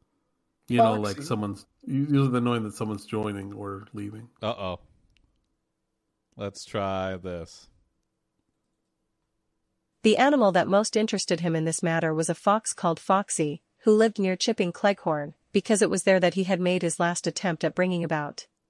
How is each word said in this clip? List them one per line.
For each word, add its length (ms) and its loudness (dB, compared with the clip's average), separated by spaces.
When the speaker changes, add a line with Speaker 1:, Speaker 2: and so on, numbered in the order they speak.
Speaker 1:
You 100 0
know, 160 6
like 240 -2
Speaker 2:
Foxy. 100 -10
Speaker 1:
someone's, 380 -4
u-, 160 -2
usually 280 2
the 120 0
noise 220 0
that 120 -8
someone's 300 -6
joining 480 -6
or 400 -12
leaving. 360 -12
Speaker 3:
Uh-oh. 380 -6
Let's 260 -10
try 540 -4
this. 500 -12
Speaker 4:
The 140 6
animal 360 4
that 140 2
most 280 2
interested 460 -2
him 140 0
in 100 0
this 180 -4
matter 300 0
was 160 -2
a 60 -2
fox 380 0
called 260 -2
Foxy, 640 -2
who 140 4
lived 260 4
near 180 2
Chipping 340 -2
Cleghorn, 600 -2
because 300 2
it 80 4
was 140 -2
there 160 6
that 160 2
he 100 0
had 160 0
made 220 0
his 160 -2
last 280 -2
attempt 360 -4
at 120 0
bringing 280 0
about 440 -6